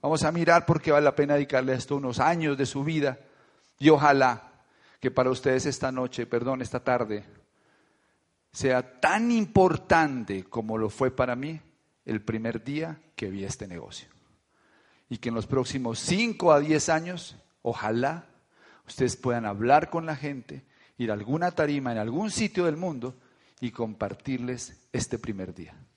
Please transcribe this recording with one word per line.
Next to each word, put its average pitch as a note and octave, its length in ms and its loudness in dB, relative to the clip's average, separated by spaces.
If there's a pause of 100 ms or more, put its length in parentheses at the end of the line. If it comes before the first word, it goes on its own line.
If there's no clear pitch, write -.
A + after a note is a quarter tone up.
Vamos D3 220 0
a D#3 60 2
mirar E3+ 360 4
por D#3+ 160 2
qué D#3+ 100 2
vale D3 120 6
la C#3 120 4
pena D3 180 2
dedicarle C3+ 380 0
a C3 40 0
esto C#3+ 200 -4
unos C3 240 -4
años D#3 380 2
de C3+ 80 2
su C#3 180 -4
vida. C#3+ 340 -2 (600)
Y C#3 100 6
ojalá C#3 640 6 (480)
que B2+ 100 0
para B2+ 200 2
ustedes C3 340 0
esta C3+ 260 -4
noche, B2+ 360 -6
perdón, B2 340 -2
esta B2 240 -8
tarde, G#2+ 400 -2 (1300)
sea B2+ 480 -2
tan G#3+ 300 2
importante D#3+ 1120 2
como A2 320 -6
lo A2 140 0
fue C3 200 0
para B2+ 240 -2
mí D3+ 260 -8 (440)
el A2 160 -4
primer A2 420 -6
día D3+ 380 -6 (160)
que G2+ 140 -8
vi G2 140 -8
este G2 220 -10
negocio. E2+ 420 -16 (1000)
Y A#2+ 80 -8
que B2 120 -6
en A#2 40 -4
los A2+ 120 -4
próximos B2+ 520 -2
cinco F#3 540 2
a C#3+ 80 8
diez D3+ 300 2
años, E3+ 460 -4 (260)
ojalá A#2+ 640 -2 (600)
ustedes B2+ 300 -2
puedan A#2+ 300 -2
hablar A#2+ 440 4
con E3 140 -4
la D#3+ 120 -6
gente, C#3 480 -12 (340)
ir A#2 120 -2
a G#2+ 40 0
alguna C#3+ 380 -2
tarima D3 400 -2
en A2+ 60 -4
algún C#3 320 -4
sitio F#3 360 -2
del D3+ 100 0
mundo C#3+ 380 -8 (460)
y A#2+ 100 -4
compartirles A#2+ 1200 -8
este A#2+ 260 -6
primer F#2+ 360 -8
día. D#2+ 200 -18 (220)